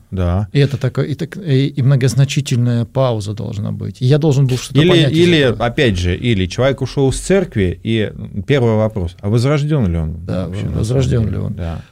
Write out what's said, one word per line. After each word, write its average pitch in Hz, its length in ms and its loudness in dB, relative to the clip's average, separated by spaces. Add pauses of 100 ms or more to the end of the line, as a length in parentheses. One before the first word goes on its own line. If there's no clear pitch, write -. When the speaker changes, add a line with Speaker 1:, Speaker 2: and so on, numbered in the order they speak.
Speaker 1:
да. 92 440 0
Speaker 2:
И 143 60 2
это 139 180 2
такое, 135 280 -2
и 143 100 -6
так, - 220 -10
и, 143 300 0
и 147 160 -4
многозначительная 127 1000 2
пауза 113 480 -2
должна 107 380 -6
быть. 104 300 -8
И 127 40 -2
я 139 120 4
должен 143 300 2
был 123 100 0
что-то 127 220 -2
Speaker 1:
Или, 165 100 4
Speaker 2:
понять 165 220 4
из 156 60 2
Speaker 1:
или, 170 200 4
Speaker 2:
этого. 120 280 2
Speaker 1:
опять 117 340 2
же, 90 160 0
или 98 320 0
человек 123 340 0
ушёл 135 300 0
из - 80 -6
церкви, 160 640 0
и 110 280 -2 (360)
первый 120 280 2
вопрос, 107 440 -2
а 101 100 -4
возрождён 139 640 0
ли 85 60 0
он 80 280 -4
Speaker 2:
Да, 92 220 -4
Speaker 1:
вообще 98 180 -8
на - 120 -4
Speaker 2:
возрождён 123 480 0
Speaker 1:
самом - 20 -
деле? 101 100 -4
Speaker 2:
ли 101 80 -4
он? 101 80 -6
Speaker 1:
Да. 85 280 -8 (100)